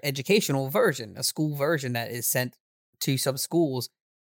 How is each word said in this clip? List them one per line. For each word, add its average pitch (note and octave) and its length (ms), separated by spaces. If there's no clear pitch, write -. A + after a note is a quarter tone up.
educational C#3 640
version, C3+ 480
a - 80
school D3+ 320
version C#3 380
that A#2 180
is A#2+ 160
sent B2+ 280
to C3+ 180
some C3+ 180
schools C#3 540